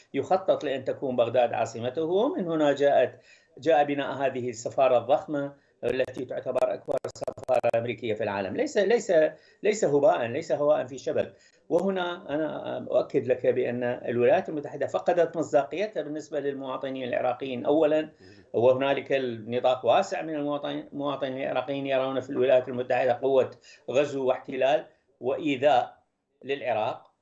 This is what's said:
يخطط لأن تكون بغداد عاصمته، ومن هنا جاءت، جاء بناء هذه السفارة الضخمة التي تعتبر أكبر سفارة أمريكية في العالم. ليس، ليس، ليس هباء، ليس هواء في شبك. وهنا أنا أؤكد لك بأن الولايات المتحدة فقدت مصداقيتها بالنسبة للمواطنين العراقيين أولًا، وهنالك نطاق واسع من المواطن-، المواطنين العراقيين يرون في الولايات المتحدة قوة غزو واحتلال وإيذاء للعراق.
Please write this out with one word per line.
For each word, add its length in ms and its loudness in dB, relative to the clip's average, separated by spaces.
يخطط 500 0
لأن 200 -4
تكون 320 -4
بغداد 360 2
عاصمته، 500 -4
ومن 460 0
هنا 240 2
جاءت، 480 2
جاء 260 4
بناء 280 -4
هذه 360 -2
السفارة 500 2
الضخمة 540 -2
التي 400 -2
تعتبر 500 -2
أكبر 220 -6
سفارة 460 -2
أمريكية 400 -2
في 80 -4
العالم. 340 -4
ليس، 220 -2
ليس، 340 2
ليس 220 0
هباء، 420 4
ليس 260 -4
هواء 340 2
في 120 -12
شبك. 360 -2
وهنا 640 -2
أنا 440 -4
أؤكد 360 0
لك 200 0
بأن 360 0
الولايات 640 2
المتحدة 380 -6
فقدت 500 0
مصداقيتها 640 0
بالنسبة 380 -8
للمواطنين 680 -6
العراقيين 580 -4
أولًا، 420 2
وهنالك 560 2
نطاق 400 0
واسع 360 2
من 120 -6
المواطن-، 580 -6
المواطنين 580 -4
العراقيين 360 -4
يرون 340 0
في 100 -6
الولايات 380 4
المتحدة 440 0
قوة 380 2
غزو 360 0
واحتلال 600 0
وإيذاء 800 0
للعراق. 680 -4